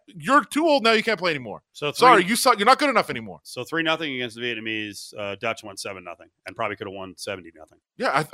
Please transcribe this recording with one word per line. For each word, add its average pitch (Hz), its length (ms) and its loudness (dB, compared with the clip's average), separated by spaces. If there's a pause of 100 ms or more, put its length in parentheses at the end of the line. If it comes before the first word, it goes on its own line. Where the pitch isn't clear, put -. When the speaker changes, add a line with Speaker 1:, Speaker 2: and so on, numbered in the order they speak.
Speaker 1:
you're 196 380 2
too 302 220 0
old 285 180 4
now. 226 80 4
You 220 100 4
can't 220 160 -2
play 175 120 -2
anymore. 120 320 -8 (100)
Speaker 2:
So 147 180 -6
three - 100 -6
Speaker 1:
Sorry, 226 240 8
you 214 120 -2
suck. 240 220 4
You're 202 80 -2
not 262 120 8
good 285 120 2
enough 214 180 2
anymore. 110 360 -10
Speaker 2:
So 127 200 -10
three 160 180 -4
nothing 160 340 -2
against 120 200 -8
the 117 60 -12
Vietnamese, 110 760 -8
uh, 101 180 -6
Dutch 113 280 -6
won 98 140 -16
seven 95 260 -12
nothing 85 240 -16 (160)
and 95 100 -14
probably 104 220 -4
could 107 100 -10
have 95 60 -10
won 95 240 -14
seventy 92 400 -10
nothing. 78 220 -20 (180)
Speaker 1:
Yeah, 160 380 0